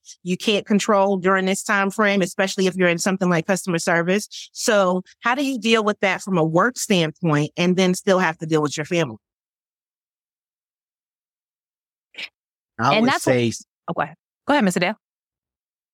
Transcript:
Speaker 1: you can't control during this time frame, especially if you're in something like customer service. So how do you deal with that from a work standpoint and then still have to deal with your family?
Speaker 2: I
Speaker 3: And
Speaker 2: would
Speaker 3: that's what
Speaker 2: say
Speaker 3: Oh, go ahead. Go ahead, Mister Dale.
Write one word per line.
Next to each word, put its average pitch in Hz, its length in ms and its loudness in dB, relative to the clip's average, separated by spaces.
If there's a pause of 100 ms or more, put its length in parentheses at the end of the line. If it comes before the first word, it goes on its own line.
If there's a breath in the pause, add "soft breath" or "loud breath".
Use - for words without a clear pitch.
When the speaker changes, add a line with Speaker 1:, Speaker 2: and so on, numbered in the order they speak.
(220 loud breath)
Speaker 1:
you 180 160 -4
can't 202 260 0
control 196 540 2
during 190 260 0
this 190 180 -2
time 196 280 0
frame, 202 320 0
especially 190 440 -2
if 180 80 -2
you're 180 140 2
in 170 80 2
something 185 320 -2
like 165 180 0
customer 180 320 -2
service. 180 720 -2
So 185 500 0 (180 soft breath)
how 240 140 0
do 285 100 -4
you 269 140 -4
deal 226 260 2
with 208 160 -2
that 185 220 0
from 190 160 -2
a 156 60 4
work 175 340 0
standpoint 156 800 0
and 175 180 2
then 185 160 2
still 185 280 0
have 170 180 -2
to 165 80 -10
deal 156 160 2
with 147 160 -4
your 147 80 -6
family? 151 300 -2 (3500 loud breath)
Speaker 2:
I 127 160 2
Speaker 3:
And - 80 2
Speaker 2:
would 120 80 2
Speaker 3:
that's - 160 -2
what 131 80 2
Speaker 2:
say 120 180 0 (360)
Speaker 3:
Oh, 170 60 -6
go 160 80 -4
ahead. 151 120 -8 (320)
Go 269 80 4
ahead, 269 100 2
Mister 185 140 2
Dale. 180 160 -2 (1000)